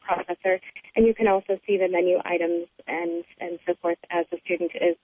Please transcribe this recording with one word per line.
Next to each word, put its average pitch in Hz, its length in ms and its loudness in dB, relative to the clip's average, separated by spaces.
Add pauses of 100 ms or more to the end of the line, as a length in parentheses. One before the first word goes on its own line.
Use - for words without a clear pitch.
processor, 180 580 -2 (360)
and 226 100 6
you 226 80 4
can 220 140 0
also 196 380 2
see 202 120 2
the 185 100 2
menu 180 380 2
items 170 420 -2 (200)
and, 170 360 -6 (160)
and 170 260 -10
so 175 160 0
forth 170 160 -2 (120)
as 170 220 -2
the 170 120 -6
student 175 320 -4
is 170 280 0